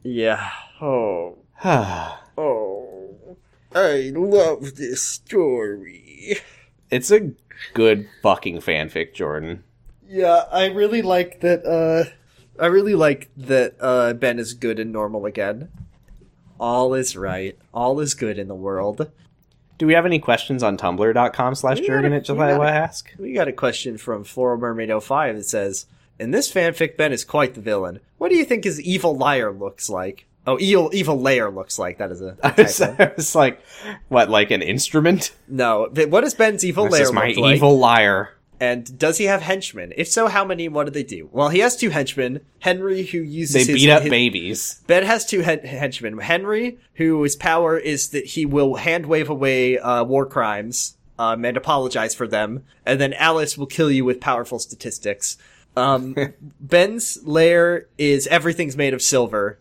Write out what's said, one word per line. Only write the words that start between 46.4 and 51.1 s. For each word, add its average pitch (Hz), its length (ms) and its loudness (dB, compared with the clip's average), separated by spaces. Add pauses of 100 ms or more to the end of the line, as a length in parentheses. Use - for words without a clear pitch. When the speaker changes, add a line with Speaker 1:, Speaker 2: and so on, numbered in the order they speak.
Speaker 1:
who 160 260 2
his 139 140 -2
power 165 420 2
is 143 320 -4
that 135 160 -6
he 160 180 -4
will 139 300 2
hand 170 320 -2
wave 156 240 0
away, 131 480 0
uh, 120 260 0
war 135 220 0
crimes, 113 720 -6 (200)